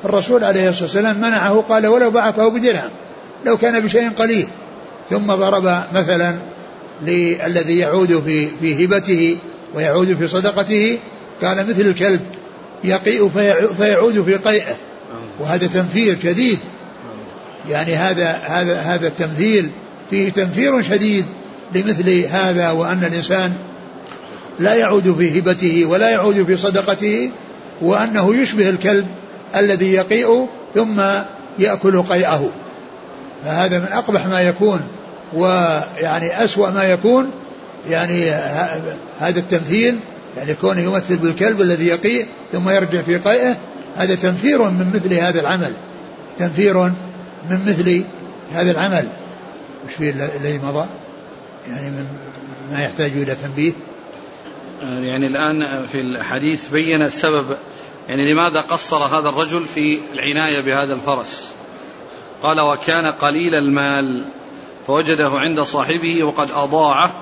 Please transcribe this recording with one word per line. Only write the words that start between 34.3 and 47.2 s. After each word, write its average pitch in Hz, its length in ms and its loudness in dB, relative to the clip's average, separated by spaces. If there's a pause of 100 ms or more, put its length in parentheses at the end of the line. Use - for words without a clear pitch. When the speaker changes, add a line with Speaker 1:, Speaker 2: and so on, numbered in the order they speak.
Speaker 1:
يكون، 180 400 2 (520)
ويعني 170 1120 0
أسوأ 202 260 2
ما 196 140 0
يكون، 214 480 4 (580)
يعني 170 400 0
ه-، 156 680 -2 (220)
هذا 170 200 0
التمثيل، 180 600 2 (380)
يعني 143 160 -4
كونه 185 280 0
يمثل 185 360 0
بالكلب 185 440 2
الذي 175 260 2
يقيء 208 400 0 (240)
ثم 185 180 -2
يرجع 180 320 2
في 170 160 0
قيئه، 240 400 2 (380)
هذا 185 200 0
تنفير 196 460 2
من 185 320 2
مثل 185 200 0
هذا 170 260 2
العمل، 156 340 0 (680)
تنفير 180 380 2 (720)